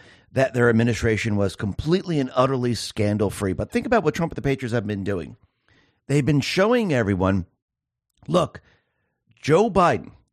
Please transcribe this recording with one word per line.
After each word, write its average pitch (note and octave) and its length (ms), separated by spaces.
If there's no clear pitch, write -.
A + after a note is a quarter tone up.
that C3 240
their A#2+ 160
administration A2+ 680
was G2+ 200
completely D#3 640
and C3 140
utterly B2+ 400
scandal-free. G#2 800
But G2+ 200
think A#3+ 120
about A3+ 200
what D3+ 100
Trump E3+ 180
and - 40
the B2 60
Patriots C3 300
have A2+ 140
been G#2 160
doing. F2+ 340
They've C#3 180
been D3 160
showing G#3+ 520
everyone, F#2+ 540
look, D#3+ 320
Joe F#3+ 300
Biden, E3 420